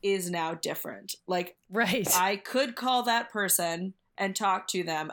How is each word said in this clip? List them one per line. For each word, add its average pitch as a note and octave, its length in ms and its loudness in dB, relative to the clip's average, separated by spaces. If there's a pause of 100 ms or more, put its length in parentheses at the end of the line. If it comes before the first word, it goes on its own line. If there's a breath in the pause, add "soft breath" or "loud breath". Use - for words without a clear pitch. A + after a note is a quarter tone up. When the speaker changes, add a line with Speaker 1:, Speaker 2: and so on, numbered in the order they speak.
Speaker 1:
is F#3+ 260 2
now E3 240 0
different." - 640 -6 (100)
Like, F3+ 300 -2 (140)
Speaker 2:
Right. G#3 440 2
Speaker 1:
I F#3+ 220 4
could B3+ 400 -2
call B3 280 2
that A#3 280 0
person F3+ 640 0 (240)
and G3 160 0
talk G3 320 0
to F3+ 160 -2
them, D#3 300 -2